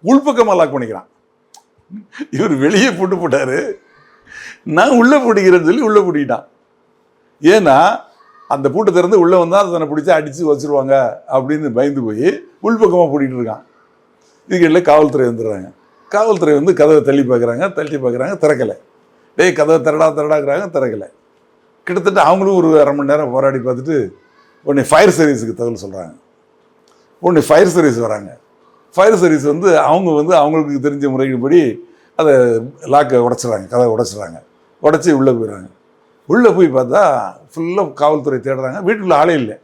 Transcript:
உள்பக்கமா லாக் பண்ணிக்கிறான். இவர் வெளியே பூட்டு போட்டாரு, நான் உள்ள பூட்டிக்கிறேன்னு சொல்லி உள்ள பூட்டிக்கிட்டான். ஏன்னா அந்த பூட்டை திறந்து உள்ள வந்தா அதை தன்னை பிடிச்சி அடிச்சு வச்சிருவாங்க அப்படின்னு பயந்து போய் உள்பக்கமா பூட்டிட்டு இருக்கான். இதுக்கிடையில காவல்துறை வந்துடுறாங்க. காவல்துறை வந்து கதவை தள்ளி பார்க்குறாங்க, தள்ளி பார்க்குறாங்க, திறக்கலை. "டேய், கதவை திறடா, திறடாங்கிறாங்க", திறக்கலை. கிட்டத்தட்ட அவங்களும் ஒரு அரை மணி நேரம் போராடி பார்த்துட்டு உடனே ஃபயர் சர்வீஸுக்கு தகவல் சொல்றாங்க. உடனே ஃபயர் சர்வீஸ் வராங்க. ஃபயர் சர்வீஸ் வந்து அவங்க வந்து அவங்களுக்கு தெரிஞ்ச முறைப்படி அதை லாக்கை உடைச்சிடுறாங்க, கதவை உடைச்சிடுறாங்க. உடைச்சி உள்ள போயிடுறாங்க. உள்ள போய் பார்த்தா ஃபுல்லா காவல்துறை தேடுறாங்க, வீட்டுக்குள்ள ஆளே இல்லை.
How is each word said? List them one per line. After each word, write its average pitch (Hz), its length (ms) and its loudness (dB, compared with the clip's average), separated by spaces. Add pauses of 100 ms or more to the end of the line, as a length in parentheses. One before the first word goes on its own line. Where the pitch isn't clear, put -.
உள்பக்கமா 240 520 2
லாக் 151 180 0
பண்ணிக்கிறான். 110 340 -8 (1200)
இவர் 170 240 -2
வெளியே 185 360 0
பூட்டு 185 260 -4
போட்டாரு, 143 560 -4 (920)
நான் 214 320 2
உள்ள 254 220 4
பூட்டிக்கிறேன்னு 190 460 2
சொல்லி 190 160 2
உள்ள 214 200 2
பூட்டிக்கிட்டான். 147 440 -4 (960)
ஏன்னா 175 540 4 (520)
அந்த 139 220 -2
பூட்டை 190 240 -2
திறந்து 180 240 2
உள்ள 175 200 4
வந்தா 170 200 0
அதை 196 140 0
தன்னை 160 160 -4
பிடிச்சி 156 280 0
அடிச்சு 151 340 -6
வச்சிருவாங்க 135 640 0 (180)
அப்படின்னு 139 380 -4
பயந்து 135 320 -2
போய் 113 240 -4 (360)
உள்பக்கமா 202 480 2
பூட்டிட்டு 135 280 -4
இருக்கான். 110 240 -8 (840)
இதுக்கிடையில 170 340 2
காவல்துறை 147 460 2
வந்துடுறாங்க. 110 440 -6 (360)
காவல்துறை 202 460 0
வந்து 160 200 0
கதவை 151 280 4
தள்ளி 139 200 0
பார்க்குறாங்க, 120 500 -2
தள்ளி 151 240 -8
பார்க்குறாங்க, 127 420 -6
திறக்கலை. 127 380 -2 (600)
"டேய், 175 160 2
கதவை 156 280 2
திறடா, 156 260 0
திறடாங்கிறாங்க", 151 640 -2
திறக்கலை. 120 380 -4 (760)
கிட்டத்தட்ட 185 380 -2
அவங்களும் 190 320 2
ஒரு 160 260 4
அரை 143 140 2
மணி 143 140 -4
நேரம் 147 220 0
போராடி 135 280 -2
பார்த்துட்டு 127 520 -4 (520)
உடனே 139 280 -2
ஃபயர் 175 180 6
சர்வீஸுக்கு 135 460 0
தகவல் 113 300 -8
சொல்றாங்க. 92 300 -14 (1040)
உடனே 175 280 2
ஃபயர் 170 200 6
சர்வீஸ் 156 280 0
வராங்க. 107 420 -6 (560)
ஃபயர் 208 220 4
சர்வீஸ் 160 260 0
வந்து 160 360 0
அவங்க 165 340 0
வந்து 156 240 0
அவங்களுக்கு 147 540 0
தெரிஞ்ச 143 200 -4
முறைப்படி 131 800 0 (280)
அதை 156 180 2 (580)
லாக்கை 135 260 2
உடைச்சிடுறாங்க, 117 500 -2
கதவை 123 260 0
உடைச்சிடுறாங்க. 98 440 -8 (440)
உடைச்சி 156 300 2
உள்ள 135 200 2
போயிடுறாங்க. 101 380 -8 (560)
உள்ள 226 240 4
போய் 175 180 2
பார்த்தா 127 640 0 (220)
ஃபுல்லா 170 380 -6
காவல்துறை 147 460 -2
தேடுறாங்க, 131 480 -8
வீட்டுக்குள்ள 202 260 -2
ஆளே 160 220 2
இல்லை. 113 300 -4